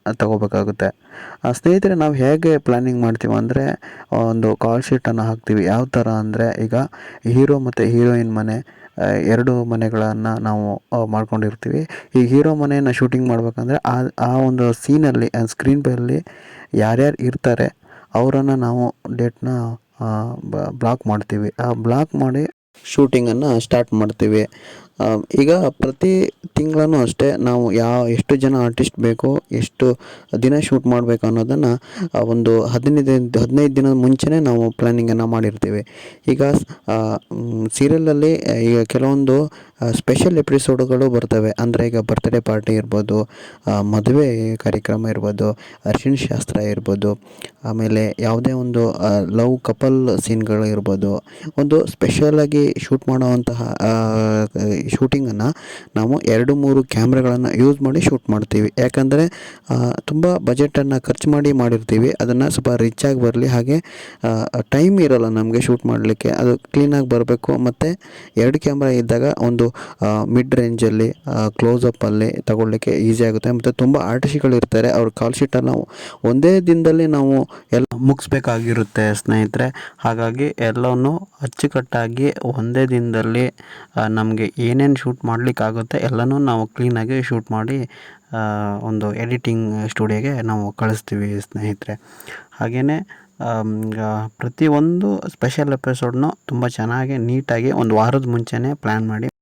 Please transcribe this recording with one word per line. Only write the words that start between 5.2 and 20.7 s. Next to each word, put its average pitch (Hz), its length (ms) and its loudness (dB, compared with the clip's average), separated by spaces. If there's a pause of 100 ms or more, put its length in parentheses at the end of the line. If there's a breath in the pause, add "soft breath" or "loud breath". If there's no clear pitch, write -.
ಹಾಕ್ತೀವಿ. 110 420 0
ಯಾವ 110 200 2
ಥರ 123 220 0
ಅಂದರೆ, 113 580 -2
ಈಗ 113 100 -4 (520 loud breath)
ಹೀರೋ 135 320 4
ಮತ್ತು 127 240 -2
ಹೀರೋಯಿನ್ 117 520 2
ಮನೆ, 110 480 -6 (140)
ಆ, - 80 -6
ಎರಡು 123 580 0
ಮನೆಗಳನ್ನು 110 760 -2
ನಾವು, 104 440 -4 (100)
ಆ, 117 120 0
ಮಾಡ್ಕೊಂಡಿರ್ತೀವಿ. 110 800 -4 (280 loud breath)
ಈ 127 100 6
ಹೀರೋ 147 300 4
ಮನೆಯನ್ನು 143 360 0
ಶೂಟಿಂಗ್ 127 360 0
ಮಾಡ್ಬೇಕಂದ್ರೆ 117 500 -2
ಆ, 123 240 -2 (180)
ಆ 123 180 0
ಒಂದು 127 360 2
ಸೀನಲ್ಲಿ, 131 540 2
ಆ, 117 180 -2
ಸ್ಕ್ರೀನ್ 139 380 0
ಪ್ಲೇಯಲ್ಲಿ 127 420 -2 (480 loud breath)
ಯಾರ್ಯಾರು 113 500 2
ಇರ್ತಾರೆ 123 520 0 (380 loud breath)
ಅವರನ್ನು 135 420 2
ನಾವು 120 400 -2 (200)
ಡೇಟ್ನ, 120 320 -4 (540)
ಆ, 110 320 -4 (160)
ಬ-, 104 200 -4
ಬ್ಲಾಕ್ 120 380 -2